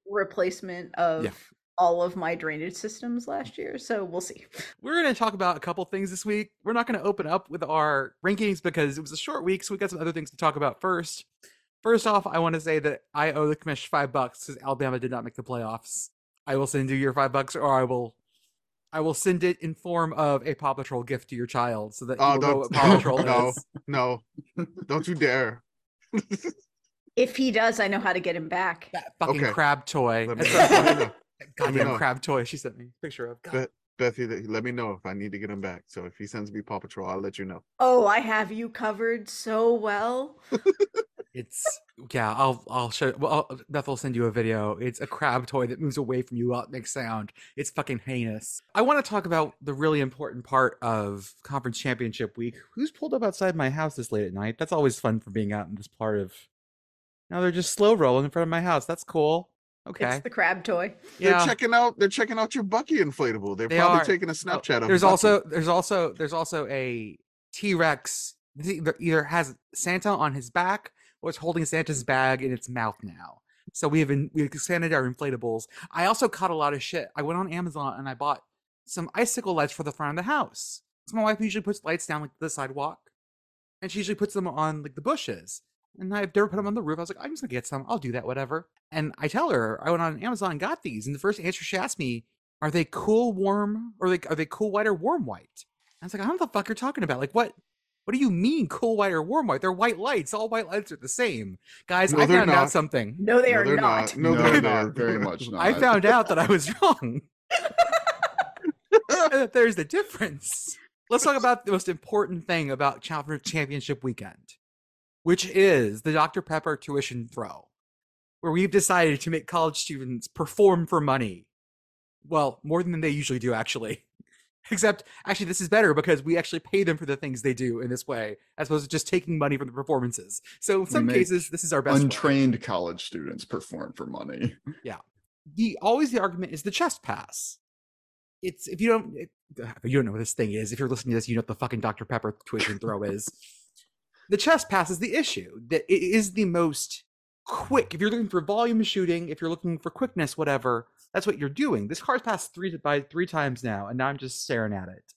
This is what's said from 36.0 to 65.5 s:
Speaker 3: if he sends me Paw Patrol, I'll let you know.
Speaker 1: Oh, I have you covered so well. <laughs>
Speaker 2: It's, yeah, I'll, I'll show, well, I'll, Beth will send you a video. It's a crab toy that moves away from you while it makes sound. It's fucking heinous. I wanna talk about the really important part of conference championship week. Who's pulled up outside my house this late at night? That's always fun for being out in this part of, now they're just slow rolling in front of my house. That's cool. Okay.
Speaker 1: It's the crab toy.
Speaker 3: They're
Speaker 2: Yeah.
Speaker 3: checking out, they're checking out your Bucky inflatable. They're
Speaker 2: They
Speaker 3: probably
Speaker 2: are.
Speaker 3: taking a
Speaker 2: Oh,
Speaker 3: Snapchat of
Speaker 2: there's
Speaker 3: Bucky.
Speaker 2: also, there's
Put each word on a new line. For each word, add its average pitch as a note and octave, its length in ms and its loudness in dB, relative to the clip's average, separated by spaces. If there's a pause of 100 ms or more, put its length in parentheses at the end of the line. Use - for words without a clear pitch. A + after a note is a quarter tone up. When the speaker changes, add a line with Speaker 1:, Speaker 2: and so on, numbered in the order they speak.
Speaker 3:
if F2 100 -16
he G#2 100 -12
sends G#2 260 -10
me G#2 100 -8
Paw G2+ 160 -10
Patrol, F#2+ 300 -10
I'll F#2 120 -6
let G2 180 -8
you G2 60 -10
know. - 180 -12 (160)
Speaker 1:
Oh, B3 280 6
I G#3+ 140 4
have A3 320 -2
you A3+ 180 -8
covered A3+ 580 -4
so A3+ 460 2
well. A3+ 640 -4 (120)
<laughs> B3 100 0 (720)
Speaker 2:
It's, - 320 -12 (480)
yeah, A2 220 0
I'll, C3 340 2
I'll B2 220 -2
show, C3 260 0
well, D3 320 0
I'll, C3 200 -14
Beth C#3+ 180 -4
will C#3 100 -4
send C3 200 -6
you A#2+ 80 2
a A2+ 80 0
video. A2 460 0
It's A#2+ 220 -6
a B2 60 -6
crab B2+ 400 -2
toy B2+ 220 -2
that B2 120 -8
moves C#3 160 -2
away B2+ 260 -2
from A#2+ 160 -10
you A#2+ 100 0
while B2 140 -2
it - 100 -16
makes B2 200 -10
sound. A2+ 400 -6 (240)
It's C#3+ 140 -6
fucking C3+ 340 -6
heinous. A#2 580 -6 (120)
I G#3+ 80 4
wanna C#4 200 4
talk G#3 240 -4
about D#3+ 360 0
the C#3+ 100 -6
really D3+ 280 2
important C3 440 -6
part C3 380 4
of G2+ 500 -2 (120)
conference C3 340 -6
championship A#2+ 580 -4
week. A#2 200 -6 (180)
Who's C#4+ 160 -4
pulled C4+ 240 -6
up A#3+ 80 -2
outside F#3+ 320 0
my C#3 160 0
house D3+ 240 -4
this A#2+ 160 -8
late G#2 160 0
at F#2 80 -8
night? G#2+ 240 -4
That's D#3+ 140 -4
always C#3+ 260 2
fun A2 220 0
for - 100 -14
being G#2 220 -2
out G#2 160 -4
in G2+ 80 -10
this G2+ 100 -16
part G#2+ 320 -2
of, F#2+ 160 -6 (960)
now F3 100 -4
they're F3+ 120 2
just F3 220 -2
slow G#3 200 8
rolling C3+ 300 6
in C#3+ 80 -4
front E3+ 100 0
of E3 80 0
my E3 120 0
house. E3 220 2
That's E3+ 200 -6
cool. D#3+ 460 0 (380)
Okay. - 180 -4 (100)
Speaker 1:
It's C#3 80 -8
the A#3+ 60 -8
crab E3+ 340 0
toy. F#3 300 -2 (260)
Speaker 3:
They're F#3+ 100 6
Speaker 2:
Yeah. F3 160 8
Speaker 3:
checking A3+ 260 2
out, A#3+ 240 6
they're G3 120 4
checking A3 320 -2
out A3 160 -2
your A3+ 80 -2
Bucky A3+ 320 0
inflatable. A#2 600 0
They're A2+ 120 -2
Speaker 2:
They E3 100 2
Speaker 3:
probably F3 220 8
Speaker 2:
are. D#3 40 0
Speaker 3:
taking F#3 240 2
a D#3+ 40 -4
Speaker 2:
Oh, - 20 -6
Speaker 3:
Snapchat E3+ 480 -2
of A3 60 2
Speaker 2:
there's F#3 140 6
Speaker 3:
Bucky. G3 80 10
Speaker 2:
also, G3+ 360 6
there's D#3+ 220 -2